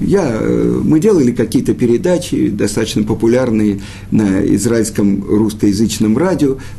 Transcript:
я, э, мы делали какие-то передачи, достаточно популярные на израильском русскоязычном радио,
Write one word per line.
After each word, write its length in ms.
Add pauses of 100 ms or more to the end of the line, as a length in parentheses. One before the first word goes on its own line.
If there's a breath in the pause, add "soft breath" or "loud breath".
я, 300
э, 540
мы 160
делали 320
какие-то 400
передачи, 760
достаточно 540
популярные 800 (300 loud breath)
на 340 (100)
израильском 720
русскоязычном 920
радио, 400 (200 loud breath)